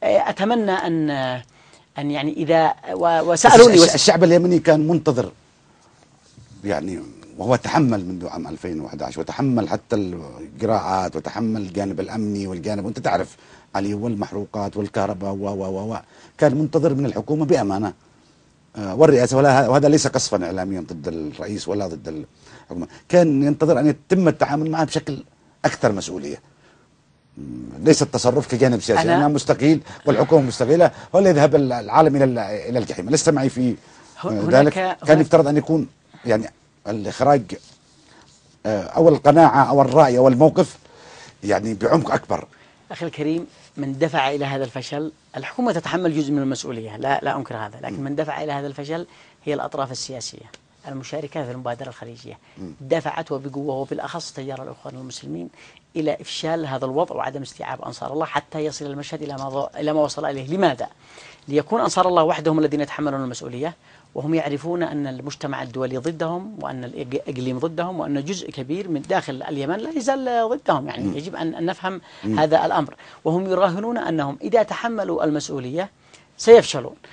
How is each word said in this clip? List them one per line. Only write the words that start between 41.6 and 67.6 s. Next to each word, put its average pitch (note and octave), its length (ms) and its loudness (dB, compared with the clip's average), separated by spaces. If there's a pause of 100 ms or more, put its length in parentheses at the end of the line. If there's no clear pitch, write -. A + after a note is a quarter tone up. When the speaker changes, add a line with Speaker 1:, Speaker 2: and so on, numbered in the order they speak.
Speaker 2:
بعمق A#2 380 0
أكبر. F#2 340 -4 (460)
Speaker 1:
أخي - 140 -10
الكريم، D#3 420 -4 (300)
من C#3 200 -6
دفع C3+ 320 0
إلى C#3+ 160 -2
هذا C3+ 180 -4
الفشل، C#3+ 480 -8 (260)
الحكومة A#3 340 -4
تتحمل E3+ 440 -2
جزء C#3+ 160 -2
من D3 80 0
المسؤولية، A#2+ 580 -6
لا، C3 260 -2
لا C#3 120 -2
أنكر A#2+ 200 -8
هذا، A2 280 -12
لكن B2 120 -10
Speaker 2:
مم. D3+ 80 -8
Speaker 1:
من C#3 120 -6
دفع D3+ 280 -6
إلى D3+ 80 -6
هذا C#3+ 160 -6
الفشل D3 380 -10 (400)
هي D3 80 -4
الأطراف C3 380 -6
السياسية B2 600 -14 (360)
المشاركة C#3 580 -10
في B2 60 -10
المبادرة B2 380 -10
الخليجية. A#2 480 -20 (200)
Speaker 2:
مم. - 140 -14 (100)
Speaker 1:
دفعت D#3 500 -4
وبقوة، C#3 440 -6
وبالأخص - 580 -10
تيار C3 300 -12
الإخوان C3 320 -16
المسلمين، C#3 540 -14 (460)
إلى D#3 260 -2
إفشال E3 460 -6
هذا C3 180 -6
الوضع D3 300 -2
وعدم C3+ 260 -8
استيعاب - 400 -12
أنصار C3 320 -10
الله D#3 120 -4
حتى - 340 -8
يصل D3+ 260 -8
المشهد C#3+ 360 -12
إلى C#3+ 120 -10
ما C3+ 160 -10
ظ-، C3+ 280 -8
إلى D3+ 160 -2
ما D3+ 80 2
وصل D3 240 -4
إليه. C#3 220 -8
لماذا؟ D3 400 -2 (600)
ليكون D3 340 0
أنصار F#3 260 2
الله F3 160 4
وحدهم D#3 360 0
الذين D3 220 0
يتحملون C#3 420 -4
المسؤولية، B2+ 500 -8 (420)
وهم C#3+ 180 -4
يعرفون D#3 500 -4
أن D3 240 -6
المجتمع C3 560 -10
الدولي C3 340 -8
ضدهم، E3+ 640 -8
وأن C3+ 220 -10
الإق-، B2+ 440 -10
الإقليم B2+ 320 -6
ضدهم، E3+ 400 -6